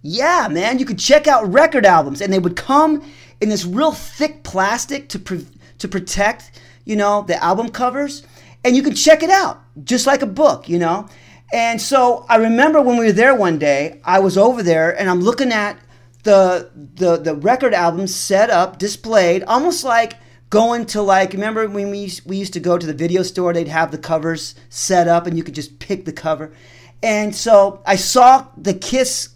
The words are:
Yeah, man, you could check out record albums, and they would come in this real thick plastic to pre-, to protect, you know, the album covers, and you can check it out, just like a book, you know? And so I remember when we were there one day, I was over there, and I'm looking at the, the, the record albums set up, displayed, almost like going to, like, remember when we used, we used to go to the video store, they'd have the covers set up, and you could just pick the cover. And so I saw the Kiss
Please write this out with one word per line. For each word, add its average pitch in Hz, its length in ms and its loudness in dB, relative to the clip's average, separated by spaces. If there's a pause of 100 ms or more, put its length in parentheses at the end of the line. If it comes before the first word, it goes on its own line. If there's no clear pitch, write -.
Yeah, 262 480 -2
man, 208 280 -2
you 262 60 -2
could 220 140 -8
check 302 300 4
out 220 240 2
record 285 340 4
albums, 151 340 2
and 196 120 -4
they 190 60 2
would 175 180 -2
come 294 520 0 (320)
in 214 100 -2
this 196 140 -4
real 254 280 -2
thick - 500 -8
plastic 233 680 -4
to 190 80 -10
pre-, - 280 -10 (320)
to - 80 -10
protect, 190 720 -6 (240)
you 214 120 -6
know, 208 260 0
the 180 220 -6
album 196 240 -2
covers, 262 560 -6 (400)
and 254 100 2
you 269 80 4
can 294 120 -2
check 311 280 4
it 330 80 -2
out, 381 320 0 (220)
just 247 220 -2
like 277 160 0
a 277 40 -4
book, 208 420 0
you 170 100 -2
know? 175 280 -2 (460)
And 233 280 -2
so 247 480 0
I 233 80 4
remember 247 440 4
when 247 160 2
we 233 100 2
were 214 60 4
there 247 220 4
one 180 240 0
day, 143 460 -2
I 185 140 2
was 190 180 2
over 233 260 2
there, 170 360 0
and 190 100 -2
I'm 180 120 0
looking 247 320 0
at 208 260 -4 (460)
the, 190 500 4
the, 170 440 -2
the 156 160 -4
record 226 400 0
albums 175 400 -2
set 202 360 0
up, 180 280 0
displayed, 196 680 0
almost 277 400 -2
like 233 300 0 (360)
going 233 360 0
to, 208 140 -6
like, 190 320 2
remember 214 360 -4
when 202 220 -8
we 202 80 -8
used, 196 300 -14
we 190 80 -6
used 196 180 -8
to 170 60 -8
go 175 160 0
to 175 100 -6
the 156 60 -6
video 170 300 -2
store, 180 300 -4
they'd 170 160 -4
have 160 240 -2
the 151 60 -12
covers 160 580 -6 (120)
set 180 380 0
up, 170 200 2
and 165 120 -6
you 160 60 -6
could 135 100 -14
just - 240 -14
pick 190 260 -8
the 160 80 -10
cover. 156 400 -8 (500)
And 214 320 -2
so 202 520 4
I 190 100 2
saw 262 600 4
the 196 180 -4
Kiss - 600 -4